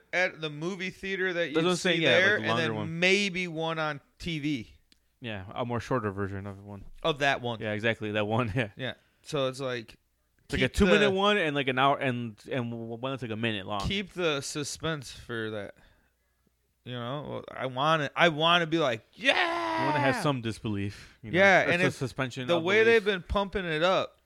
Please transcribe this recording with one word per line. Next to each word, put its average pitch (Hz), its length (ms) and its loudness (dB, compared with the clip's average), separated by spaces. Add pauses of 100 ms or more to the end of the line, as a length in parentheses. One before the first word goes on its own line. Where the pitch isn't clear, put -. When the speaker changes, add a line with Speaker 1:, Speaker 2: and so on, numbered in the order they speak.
(120)
Speaker 1:
at 180 280 0
the 156 100 -6
movie 175 400 -6
theater 185 420 -4
that 170 80 -2
Speaker 2:
That's 170 160 0
Speaker 1:
you'd 165 80 2
Speaker 2:
what 180 60 4
I'm 180 60 2
Speaker 1:
see - 60 -6
Speaker 2:
saying, 165 200 2
yeah, 147 120 4
like, 180 100 6
Speaker 1:
there, 208 160 4
Speaker 2:
the - 60 -6
Speaker 1:
and - 120 0
then 160 100 0
Speaker 2:
longer 110 60 -4
one. 165 260 -4
Speaker 1:
maybe 185 480 2
one 160 300 -4
on 151 220 -4 (180)
T 165 200 -4
V. 139 320 -4 (500)
Speaker 2:
Yeah, 107 240 -8 (100)
a 127 100 -2
more 120 160 -2
shorter 113 300 0
version 98 360 -6
of 98 180 -12
one. 101 200 -14 (180)
Speaker 1:
Of 151 180 -2
that 139 200 0
one. 120 200 -6
Speaker 2:
Yeah, 110 120 -2
exactly, 107 400 -2
that 107 140 2
one. 113 260 0
<laughs> - 20 -6
Yeah, 120 220 0
Speaker 1:
Yeah. 127 180 -8 (280)
So 139 260 -2
it's 131 120 -8
like, 123 360 -8 (480)
Speaker 2:
it's - 80 -10
like - 80 0
a 127 80 4
Speaker 1:
keep - 60 -4
Speaker 2:
two-minute 185 260 8
Speaker 1:
the 208 100 6
Speaker 2:
one 202 280 4
and, 156 180 0
like, 135 120 0
an 127 100 2
hour 139 200 6
and, 120 380 -2 (160)
and 120 180 -2
w-, 117 260 -8
one 127 160 -6
that's, 131 100 -6
like, 120 100 -6
a 110 40 -4
minute 110 300 -2
long. 101 140 -4
Speaker 1:
keep 196 320 -2
the 156 300 -2
suspense 151 680 -6
for 113 400 -6
that. 104 240 -10 (1120)
You 123 60 -12
know, 123 580 -8
I - 140 -8
want 143 380 2
it. 135 120 -4
I 165 140 6
want 165 320 2
to 165 60 0
be 160 100 -2
like, 131 240 0 (140)
"Yeah!" 339 680 0
Speaker 2:
You 320 60 0
wanna 302 140 0
have 262 160 2
some 147 260 0
disbelief. 101 800 -4
You 110 80 -12
know? 165 80 2
Speaker 1:
Yeah, 190 260 8
Speaker 2:
That's 143 80 2
Speaker 1:
and 175 100 2
Speaker 2:
the 185 40 4
Speaker 1:
if 165 80 2
Speaker 2:
suspension 131 520 -6
Speaker 1:
the 170 120 4
Speaker 2:
of 165 40 -2
Speaker 1:
way 202 220 4
they've 226 180 6
Speaker 2:
belief. 190 200 0
Speaker 1:
been - 40 -18
pumping 202 380 -2
it 156 180 0
up, 170 440 2